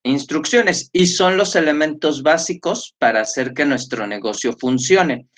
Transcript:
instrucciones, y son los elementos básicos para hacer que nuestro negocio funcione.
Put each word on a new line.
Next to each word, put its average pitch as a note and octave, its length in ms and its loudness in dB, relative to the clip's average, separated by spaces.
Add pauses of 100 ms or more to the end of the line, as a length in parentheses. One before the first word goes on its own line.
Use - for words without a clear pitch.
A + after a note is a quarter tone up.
instrucciones, F3 880 0
y F3+ 140 4
son F#3 320 2
los F#3 180 0
elementos D3+ 680 0
básicos E3+ 760 -2
para A2 240 2
hacer B2+ 320 -4
que D3 100 -2
nuestro A#2+ 420 -2
negocio G#2+ 520 -4
funcione. C3 680 0 (120)